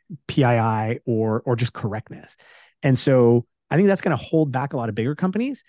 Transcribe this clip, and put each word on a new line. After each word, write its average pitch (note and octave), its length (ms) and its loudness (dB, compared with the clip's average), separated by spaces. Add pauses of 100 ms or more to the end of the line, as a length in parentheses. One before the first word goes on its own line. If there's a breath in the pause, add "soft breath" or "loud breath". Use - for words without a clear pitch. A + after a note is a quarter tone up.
(280)
P C#3+ 160 2
I A#2+ 140 4
I A2 480 -2
or, A2 380 -2
or B2 120 0
just A#2 160 -2
correctness. - 640 -10 (460 soft breath)
And C3 160 2
so A#2+ 480 4 (240)
I C#3 60 0
think G3 120 4
that's F#3+ 140 0
gonna D#3+ 140 -2
hold D#3 360 -2
back B2+ 220 -6
a - 20 -4
lot A#2 140 -4
of G2+ 40 -8
bigger A#2+ 220 -2
companies. A3 520 -4